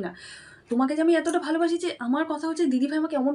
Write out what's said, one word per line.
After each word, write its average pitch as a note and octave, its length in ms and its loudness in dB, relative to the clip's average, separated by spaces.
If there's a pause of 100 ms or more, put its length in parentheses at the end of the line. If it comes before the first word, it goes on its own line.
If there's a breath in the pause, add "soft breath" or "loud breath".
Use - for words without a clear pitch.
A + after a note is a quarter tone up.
না। F3+ 60 -6 (600 loud breath)
তোমাকে C4 260 2
যে D#4 100 2
আমি E4+ 140 6
এতটা D#4+ 260 0
ভালোবাসি E4 380 2
যে F4 60 -2 (160)
আমার C#4 260 2
কথা D4+ 160 -6
হচ্ছে E4 160 0 (100)
দিদিভাই C#4 280 0
আমাকে D#4+ 140 -2
এমন C4+ 180 2